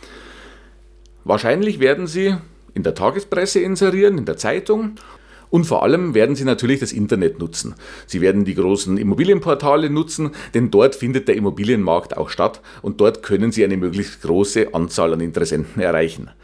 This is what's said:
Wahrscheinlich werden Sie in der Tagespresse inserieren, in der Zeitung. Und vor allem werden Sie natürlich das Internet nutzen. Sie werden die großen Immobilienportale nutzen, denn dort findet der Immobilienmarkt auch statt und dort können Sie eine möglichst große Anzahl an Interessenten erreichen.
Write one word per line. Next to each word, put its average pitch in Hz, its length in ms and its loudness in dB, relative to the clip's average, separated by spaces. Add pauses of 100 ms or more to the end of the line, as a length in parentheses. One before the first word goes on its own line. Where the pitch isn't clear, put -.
(1200)
Wahrscheinlich 147 560 0
werden 147 300 2
Sie 190 260 0 (400)
in 95 80 -4
der 82 120 -2
Tagespresse 190 640 0
inserieren, 190 580 2
in 113 60 -4
der 82 140 -4
Zeitung. 208 540 -2 (580)
Und 170 160 2
vor - 180 0
allem 160 300 2
werden 156 200 4
Sie 135 80 -4
natürlich 131 380 0
das 117 100 -4
Internet 104 480 0
nutzen. - 380 -8 (300)
Sie 90 140 -6
werden 95 240 4
die 92 120 -4
großen 95 420 0
Immobilienportale 147 920 2
nutzen, 151 440 -4 (200)
denn 117 200 0
dort 117 240 6
findet 123 320 -2
der 101 80 4
Immobilienmarkt 101 800 0
auch - 120 -4
statt - 320 -2 (220)
und - 180 -6
dort 110 220 4
können 104 300 0
Sie 110 100 0
eine 98 140 2
möglichst 90 460 -4
große 101 520 0
Anzahl 85 380 0
an 80 80 -2
Interessenten 80 600 -4
erreichen. 82 500 -2 (140)